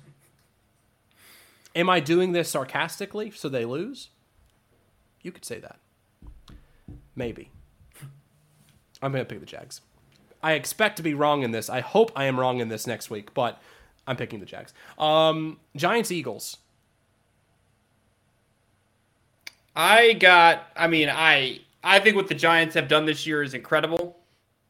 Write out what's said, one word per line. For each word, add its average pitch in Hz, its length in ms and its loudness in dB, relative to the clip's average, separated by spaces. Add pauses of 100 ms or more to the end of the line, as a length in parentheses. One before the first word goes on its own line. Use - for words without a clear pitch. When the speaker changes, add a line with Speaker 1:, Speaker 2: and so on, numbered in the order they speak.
(800)
Speaker 1:
<laughs> - 960 -20
Am 175 120 0
I 185 120 4
doing 170 320 0
this 165 180 -2
sarcastically 165 800 -6
so - 180 -12
they 131 160 -4
lose? 170 460 -10 (1120)
You 180 120 -14
could - 100 -20
say 98 160 -12
that. - 200 -20 (1300)
Maybe. 120 380 -12 (1500)
I'm 139 100 -6
gonna 131 140 -4
pick 110 160 -14
the - 40 -20
Jags. - 360 -18 (600)
I 160 120 0
expect 202 440 -2
to 165 60 -12
be 160 100 -2
wrong 147 300 0
in 117 80 -4
this. 113 180 -6
I 127 120 -4
hope - 340 2
I 139 80 -4
am 131 160 -2
wrong 127 200 0
in 113 100 -4
this 110 180 -10
next 113 220 -8
week, 104 240 -14
but 120 280 -4 (460)
I'm 131 80 -6
picking 117 240 -10
the 92 60 -16
Jags. - 280 -18 (240)
Um, 156 600 2 (160)
Giants, 202 340 0
Eagles. 131 460 -8 (3250)
Speaker 2:
I 220 380 6
got, 175 640 6
I 165 120 0
mean, 156 220 2
I, 139 500 2 (240)
I 190 160 6
think 202 160 4
what 190 120 0
the 170 80 -4
Giants 165 400 2
have 151 120 0
done 156 180 2
this 151 200 -4
year 151 180 -2
is 135 100 -10
incredible, 160 640 -4 (520)